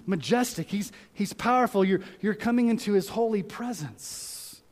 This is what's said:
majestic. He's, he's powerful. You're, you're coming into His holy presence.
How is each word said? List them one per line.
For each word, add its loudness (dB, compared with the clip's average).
majestic. 0
He's, -4
he's -4
powerful. 2
You're, 4
you're 0
coming 2
into 0
His 2
holy 0
presence. -10